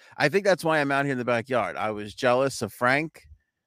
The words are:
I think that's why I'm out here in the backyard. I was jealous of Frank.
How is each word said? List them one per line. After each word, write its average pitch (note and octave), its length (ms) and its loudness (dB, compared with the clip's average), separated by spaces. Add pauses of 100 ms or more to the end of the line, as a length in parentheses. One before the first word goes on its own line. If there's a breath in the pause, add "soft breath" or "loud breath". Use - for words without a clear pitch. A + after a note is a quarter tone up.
(180 soft breath)
I C#3+ 120 2
think F#3+ 160 0
that's F#3 180 2
why D#3+ 160 2
I'm C#3 120 0
out C#3 140 2
here C#3+ 60 -2
in B2+ 60 -4
the B2 80 -4
backyard. A#2 500 0
I G#2 160 -4
was G#2 240 -8
jealous C3 460 0
of G#2 100 -6
Frank. C#3 520 0 (440)